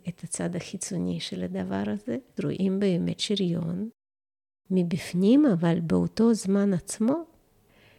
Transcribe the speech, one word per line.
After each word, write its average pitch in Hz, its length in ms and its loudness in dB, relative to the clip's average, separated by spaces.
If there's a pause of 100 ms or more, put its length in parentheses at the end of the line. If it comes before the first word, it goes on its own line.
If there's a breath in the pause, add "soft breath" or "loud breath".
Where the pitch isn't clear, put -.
את - 160 -10
הצד 175 320 -4
החיצוני 175 640 -4
של 180 240 -6
הדבר 190 440 -4
הזה, 208 300 -4 (260)
רואים 190 360 0
באמת 175 400 0
שריון 175 680 -2 (840)
מבפנים, 185 760 4
אבל 175 340 4
באותו 175 540 2
זמן 202 400 2
עצמו, 262 520 -2 (720 soft breath)